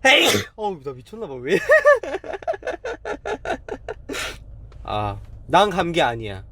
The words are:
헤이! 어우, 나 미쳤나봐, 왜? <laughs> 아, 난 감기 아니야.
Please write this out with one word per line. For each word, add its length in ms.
헤이! 220
어우, 280
나 100
미쳤나봐, 420
왜? 240
<laughs> 0
아, 360
난 220
감기 320
아니야. 500